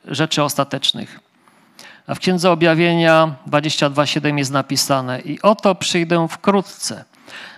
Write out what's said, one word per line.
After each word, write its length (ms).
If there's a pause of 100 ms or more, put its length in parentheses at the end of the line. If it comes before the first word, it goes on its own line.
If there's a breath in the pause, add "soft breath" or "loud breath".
rzeczy 380
ostatecznych. 800 (840 loud breath)
A 80
w 40
Księdze 320
Objawienia 840 (120)
dwadzieścia 440
dwa 160
siedem 320
jest 140
napisane: 680
„I 220
oto 320
przyjdę 540
wkrótce, 760 (540 loud breath)